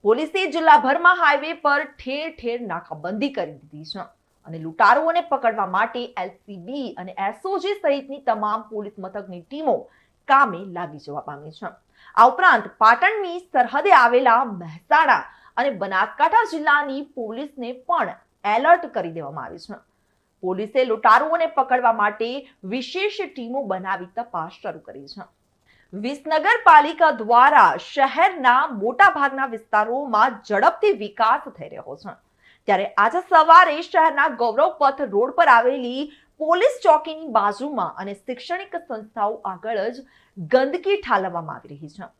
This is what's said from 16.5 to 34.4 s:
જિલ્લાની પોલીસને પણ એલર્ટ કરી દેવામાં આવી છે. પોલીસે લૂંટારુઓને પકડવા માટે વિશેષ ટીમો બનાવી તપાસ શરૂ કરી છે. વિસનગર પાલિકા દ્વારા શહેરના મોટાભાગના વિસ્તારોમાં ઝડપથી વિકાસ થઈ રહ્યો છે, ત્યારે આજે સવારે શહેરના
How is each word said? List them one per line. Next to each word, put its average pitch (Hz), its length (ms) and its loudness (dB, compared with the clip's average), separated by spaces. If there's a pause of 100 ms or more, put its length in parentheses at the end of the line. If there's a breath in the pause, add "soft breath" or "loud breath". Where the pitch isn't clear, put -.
જિલ્લાની 294 500 -2 (160)
પોલીસને 247 560 -10 (160)
પણ 254 240 -2 (400)
એલર્ટ 320 400 4
કરી 175 240 -6
દેવામાં 143 320 -12
આવી - 160 -18
છે. 208 120 -18 (640)
પોલીસે 214 440 -2
લૂંટારુઓને 269 720 2
પકડવા 254 420 0
માટે 214 300 -2 (420 soft breath)
વિશેષ 381 540 -6
ટીમો 254 380 -10 (100)
બનાવી 185 420 -8
તપાસ 233 460 -10
શરૂ 156 260 -12
કરી 139 240 -20
છે. - 160 -20 (640)
વિસનગર 311 640 -2 (140)
પાલિકા 311 500 6
દ્વારા 240 480 6 (240)
શહેરના 269 680 2 (220)
મોટાભાગના 269 760 0
વિસ્તારોમાં 220 960 -2
ઝડપથી 262 540 2
વિકાસ 226 440 -2 (120)
થઈ - 140 -16
રહ્યો - 280 -16
છે, - 140 -16 (520 soft breath)
ત્યારે 196 180 2 (160)
આજે 233 260 0
સવારે 330 540 8
શહેરના 311 580 0